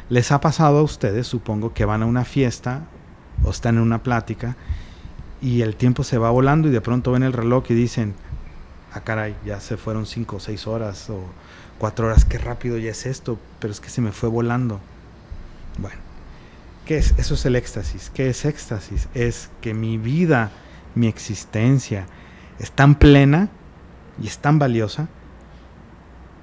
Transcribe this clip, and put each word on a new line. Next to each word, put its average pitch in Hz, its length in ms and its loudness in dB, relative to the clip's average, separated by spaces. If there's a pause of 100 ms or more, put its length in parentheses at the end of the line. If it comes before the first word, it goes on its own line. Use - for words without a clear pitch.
les 123 240 2
ha 143 80 4
pasado 151 380 4
a 151 40 6
ustedes, 120 440 -2
supongo, 110 480 -4
que 113 100 0
van 107 180 0
a 113 40 0
una 120 180 0
fiesta 131 580 -2 (600)
o - 60 2
están 113 260 0
en 113 60 4
una 117 200 2
plática 120 540 -4 (840)
y 120 220 2
el 107 140 -2
tiempo 123 280 2
se 127 140 0
va 113 120 2
volando 139 380 4
y - 20 4
de 120 100 2
pronto 123 320 0
ven 127 100 2
el 131 100 2
reloj 123 380 0
y 120 40 4
dicen, 117 400 0 (800)
"Ah, 107 80 -12
caray, 107 340 -4 (100)
ya 104 140 -6
se - 180 -8
fueron 110 300 -6
cinco 113 300 -8
o 95 40 -10
seis - 260 -10
horas 110 440 -8
o 101 100 -8 (580)
cuatro 110 280 -2
horas, 110 180 4
qué - 140 0
rápido 120 400 -6
ya 113 120 -6
es - 160 -10
esto, 127 320 -6 (200)
pero 107 140 -6
es - 80 -12
que - 80 -20
se - 120 -4
me 110 120 0
fue - 160 -4
volando". 117 520 -2 (1000)
Bueno, - 200 -10 (840)
¿qué 156 140 -2
es? - 180 6
Eso - 180 2
es 143 120 0
el 123 100 4
éxtasis. - 540 -6
¿Qué 131 180 -2
es - 160 -4
éxtasis? - 680 -4
Es 120 340 -2 (120)
que 110 120 -6
mi 113 260 -2
vida, 123 520 2 (440)
mi 117 120 2
existencia 107 1000 0 (520)
es - 120 -12
tan 143 240 8
plena 147 540 8 (720)
y 107 40 -6
es - 120 -8
tan 147 200 4
valiosa 123 500 0 (1300)